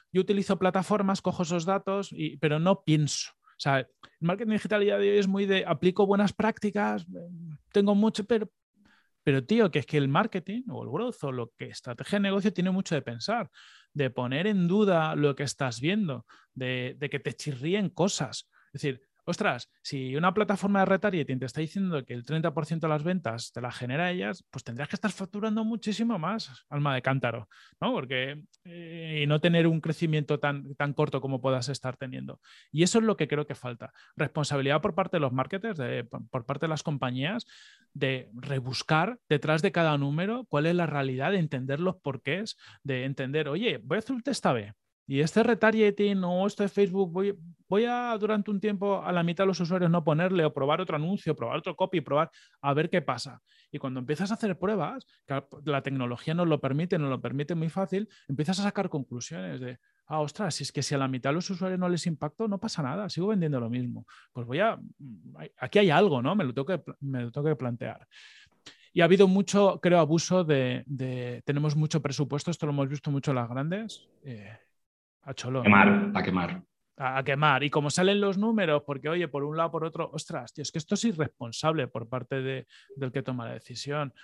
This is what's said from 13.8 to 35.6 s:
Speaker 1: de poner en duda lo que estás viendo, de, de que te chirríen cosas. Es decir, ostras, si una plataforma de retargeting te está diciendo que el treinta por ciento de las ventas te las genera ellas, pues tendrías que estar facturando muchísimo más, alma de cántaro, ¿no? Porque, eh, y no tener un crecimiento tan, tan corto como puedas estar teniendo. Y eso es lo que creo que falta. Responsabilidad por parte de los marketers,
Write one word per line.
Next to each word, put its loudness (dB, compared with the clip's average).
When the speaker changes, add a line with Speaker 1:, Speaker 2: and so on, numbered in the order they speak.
Speaker 1:
de 0
poner -2
en 2
duda 4
lo 2
que -6
estás -4
viendo, -2
de, -4
de -6
que -4
te -6
chirríen -2
cosas. -2
Es -12
decir, -4
ostras, -2
si -6
una 2
plataforma 2
de 6
retargeting 0
te -4
está -6
diciendo -2
que -10
el -8
treinta 0
por -2
ciento -2
de 4
las 0
ventas -2
te -8
las -6
genera -2
ellas, -4
pues -12
tendrías -8
que -6
estar -2
facturando -4
muchísimo -2
más, -6
alma 0
de -2
cántaro, 0
¿no? 0
Porque, -4
eh, -8
y 2
no 4
tener 6
un 2
crecimiento 0
tan, -2
tan -2
corto 0
como -4
puedas 0
estar -6
teniendo. -12
Y 2
eso 4
es 4
lo 2
que 0
creo -2
que -10
falta. -10
Responsabilidad 0
por -2
parte 0
de 2
los 2
marketers, -4